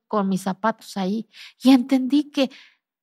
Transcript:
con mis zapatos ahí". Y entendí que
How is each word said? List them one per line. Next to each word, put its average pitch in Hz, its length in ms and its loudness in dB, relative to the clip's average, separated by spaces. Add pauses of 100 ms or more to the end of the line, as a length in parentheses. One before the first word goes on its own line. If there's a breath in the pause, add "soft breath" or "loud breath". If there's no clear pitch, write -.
con 202 220 -2
mis 185 120 -2
zapatos 214 560 -6
ahí". 196 300 -4 (360 loud breath)
Y 254 80 6
entendí 269 580 2
que 269 220 -2 (520 soft breath)